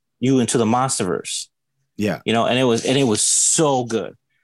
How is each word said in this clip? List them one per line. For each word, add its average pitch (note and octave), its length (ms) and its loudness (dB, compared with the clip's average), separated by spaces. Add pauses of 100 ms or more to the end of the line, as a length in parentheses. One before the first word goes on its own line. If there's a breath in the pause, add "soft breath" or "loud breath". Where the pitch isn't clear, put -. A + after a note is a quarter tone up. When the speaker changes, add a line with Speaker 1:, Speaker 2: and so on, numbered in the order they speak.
(200)
Speaker 1:
you C3+ 200 2
into A#2+ 180 0
the A#2 80 4
MonsterVerse. A#2+ 840 -2 (500)
Speaker 2:
Yeah. - 280 -4
Speaker 1:
You G#2+ 80 -2
know, A2+ 120 2
and - 140 0
it C3 40 2
was, A#2 220 0
and C3 120 0
it C#3 60 2
was G#2+ 180 0
so C#3 640 0
good. A2 300 -6 (280)